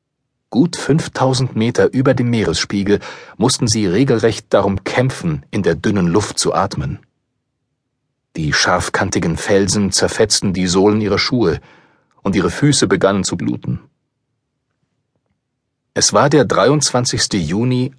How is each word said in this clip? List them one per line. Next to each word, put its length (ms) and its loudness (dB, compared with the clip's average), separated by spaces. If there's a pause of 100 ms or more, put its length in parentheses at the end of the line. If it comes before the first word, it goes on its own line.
(500)
Gut 260 2
fünftausend 800 -2
Meter 380 0
über 200 2
dem 160 0
Meeresspiegel 720 0 (380)
mussten 300 0
sie 200 0
regelrecht 600 0
darum 340 0
kämpfen, 680 -2
in 120 -2
der 120 2
dünnen 320 0
Luft 320 0
zu 140 -2
atmen. 460 -4 (1400)
Die 160 -2
scharfkantigen 840 -2
Felsen 540 0
zerfetzten 640 0
die 140 -2
Sohlen 320 4
ihrer 200 0
Schuhe, 420 0 (600)
und 140 -2
ihre 140 2
Füße 380 2
begannen 360 2
zu 140 -6
bluten. 420 -4 (2250)
Es 180 -2
war 180 4
der 140 6
dreiundzwanzigste 920 0
Juni 600 -2